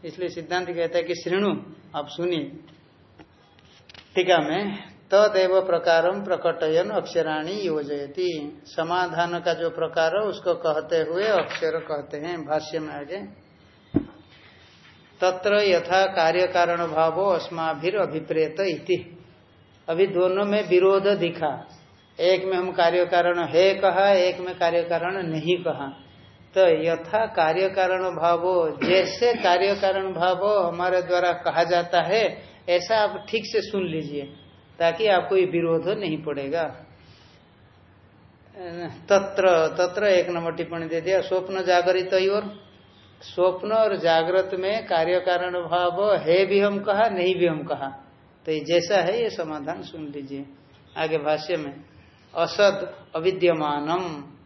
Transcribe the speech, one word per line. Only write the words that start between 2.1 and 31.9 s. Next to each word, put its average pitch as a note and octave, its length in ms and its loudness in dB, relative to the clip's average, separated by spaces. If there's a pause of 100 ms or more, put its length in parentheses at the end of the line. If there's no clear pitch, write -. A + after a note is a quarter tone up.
टीका F3+ 220 4
में F#3+ 520 -2 (200)
तदेव F#3+ 500 4
प्रकारम F3 640 2
प्रकटयन E3+ 680 0
अक्षराणि E3+ 800 -4
योजयति। D3 960 -6
समाधान E3+ 760 -2
का E3+ 140 0
जो E3 160 -2
प्रकार D#3+ 460 0
है G#3 60 0
उसको F3+ 320 -2
कहते D#3+ 480 -2
हुए F3 260 -2
अक्षर E3 520 0
कहते D3+ 380 -8
हैं। E3 280 -8
भाष्य D#3 340 -4
में D3+ 140 -8
आगे, D3 280 -12 (2000)
तत्र F#3+ 440 2
यथा F3+ 420 4
कार्य F3 420 2
कारण E3+ 400 0
भावो D#3+ 420 0
अस्माभिर E3 680 -2
अभिप्रेत D#3 640 -2
इति। F3+ 400 -2 (880)
अभी F3 200 2
दोनों F#3 380 2
में G#3 240 0
विरोध F#3+ 380 4 (100)
दिखा, E3 340 -2 (680)
एक F3+ 260 2
में F#3 120 -2
हम F#3 140 -4
कार्य F3 340 2
कारण F3 380 2
है F3 300 4
कहा, F#3+ 360 2
एक F3+ 300 2
में F3+ 160 -8
कार्य E3+ 280 2
कारण E3+ 440 -4
नहीं D#3+ 360 0
कहा। C#3 240 -4 (680)
तो F#3+ 60 6 (220)
यथा E3 420 0
कार्य F3+ 440 2
कारण F#3 340 0 (120)
भावो, E3+ 380 2 (340)
जैसे F#3+ 460 2
कार्य G3 420 2
कारण F#3+ 380 -2
भाव F3+ 320 0 (220)
हमारे F3+ 340 0
द्वारा F3 300 2
कहा E3+ 320 0
जाता F3 380 2